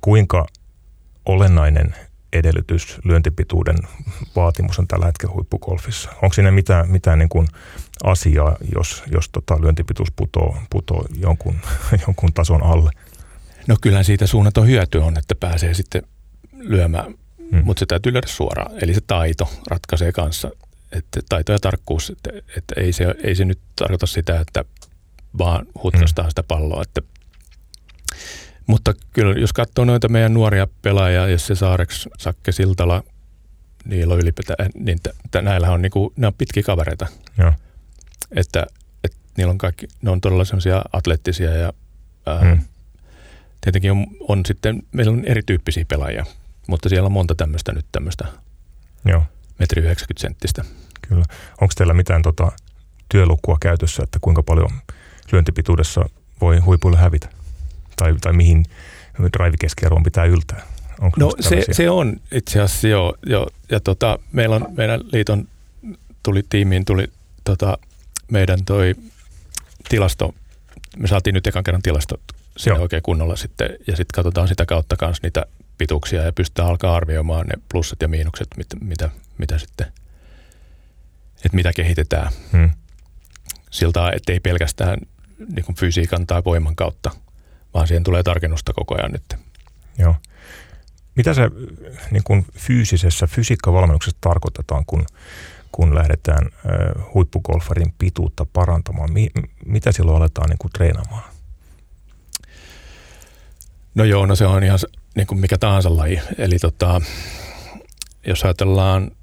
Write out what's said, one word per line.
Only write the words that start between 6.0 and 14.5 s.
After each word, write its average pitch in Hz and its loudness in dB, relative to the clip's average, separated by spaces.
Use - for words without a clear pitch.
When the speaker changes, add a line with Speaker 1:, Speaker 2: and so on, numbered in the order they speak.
Speaker 1:
Onko 95 2
siinä 95 4
mitään, 90 4
mitään 87 4
niin 80 4
kuin 80 2
asiaa, 78 2
jos, - -4
jos 80 0
tota - -2
lyöntipituus 80 0
putoo, 80 -2
putoo 82 -4
jonkun, 85 0
<laughs> - 0
jonkun 87 0
tason 80 2
alle? 82 4
Speaker 2:
No 113 4
kyllähän 98 4
siitä 101 4
suunnaton 104 4